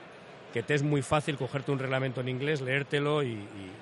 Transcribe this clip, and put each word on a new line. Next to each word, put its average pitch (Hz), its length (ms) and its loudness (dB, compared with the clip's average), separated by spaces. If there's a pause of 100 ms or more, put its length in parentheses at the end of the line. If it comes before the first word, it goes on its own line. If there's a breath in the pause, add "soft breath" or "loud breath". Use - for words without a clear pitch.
(540)
que 117 80 2
te 143 120 0
es 143 80 4
muy 147 200 4
fácil 151 340 2
cogerte 135 360 -2
un 139 60 2
reglamento 131 440 0
en 123 80 -2
inglés, 135 320 0
leértelo 143 600 2
y, 123 100 0
y... 101 380 -8 (120)